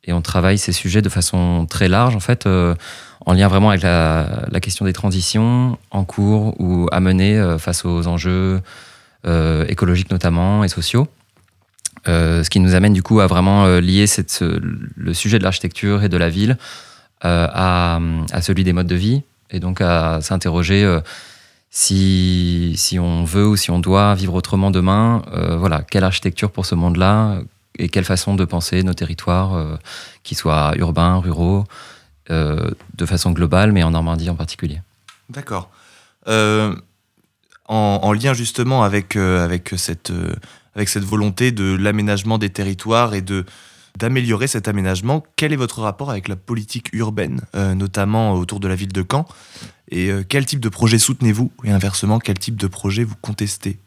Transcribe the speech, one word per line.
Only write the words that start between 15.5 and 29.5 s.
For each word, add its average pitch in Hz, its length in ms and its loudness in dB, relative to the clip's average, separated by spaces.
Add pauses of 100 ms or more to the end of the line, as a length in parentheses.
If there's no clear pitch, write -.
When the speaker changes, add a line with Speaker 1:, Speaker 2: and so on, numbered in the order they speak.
Speaker 1:
et - 20 2
de 87 80 0
la 85 140 2
ville, 107 280 2 (680)
euh, 85 260 2
à, 90 480 2 (320)
à 90 100 -2
celui 95 220 0
des 90 80 2
modes 87 160 0
de 90 80 0
vie 117 280 0 (260)
et 95 100 -6
donc 90 220 -4
à 82 400 0
s'interroger, 90 640 0
euh, 85 160 2 (680)
si, 90 1080 2
si - 200 -2
on 85 280 0
veut 98 200 2
ou 104 120 4
si - 140 -2
on 87 80 2
doit 98 360 4
vivre 92 200 -2
autrement 95 360 0
demain, 101 500 2 (120)
euh, 85 240 -2
voilà, 82 240 0
quelle 92 240 0
architecture 92 460 -2
pour 92 140 -6
ce 87 100 -2
monde-là 92 680 2 (380)
et 87 100 -2
quelle 92 160 -2
façon 98 280 -2
de 95 100 2
penser 90 380 -2
nos 92 140 0
territoires, 87 580 -2